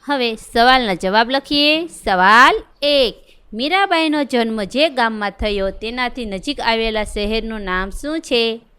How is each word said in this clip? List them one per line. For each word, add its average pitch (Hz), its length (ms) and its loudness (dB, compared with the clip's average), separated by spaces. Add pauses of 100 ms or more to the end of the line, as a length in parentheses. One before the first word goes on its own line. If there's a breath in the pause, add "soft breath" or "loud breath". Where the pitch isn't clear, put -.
હવે 247 300 -2
સવાલના 233 600 2
જવાબ 208 360 0
લખીએ. 294 560 0
સવાલ 233 760 4 (200)
એક, 277 320 2 (400 soft breath)
મીરાબાઈનો 320 720 0
જન્મ 226 380 -2
જે 269 260 0
ગામમાં 220 420 -2
થયો 196 400 -4
તેનાથી 240 540 -6
નજીક 208 360 -8
આવેલા 220 440 -2
શહેરનું 220 560 -4
નામ 190 300 -4
શું 294 300 -6
છે? 233 400 -2 (180)